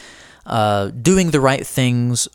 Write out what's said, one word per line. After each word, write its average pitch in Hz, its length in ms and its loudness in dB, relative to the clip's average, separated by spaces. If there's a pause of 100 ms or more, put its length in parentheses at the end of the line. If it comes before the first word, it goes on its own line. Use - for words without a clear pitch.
(460)
uh, 104 440 0
doing 170 420 0
the 147 100 2
right 135 240 2
things 120 680 -2